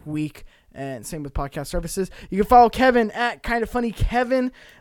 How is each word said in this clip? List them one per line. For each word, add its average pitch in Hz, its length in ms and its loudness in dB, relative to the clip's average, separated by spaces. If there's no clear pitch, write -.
week. 151 380 -8
And 135 340 -12
same 156 180 -10
with 139 100 -12
podcast 143 320 -8
services. 175 460 -6
You 185 140 -4
can 202 40 -2
follow 240 220 10
Kevin 240 420 2
at 240 300 -6
Kinda 233 240 -2
Funny 233 260 -4
Kevin. 254 600 -2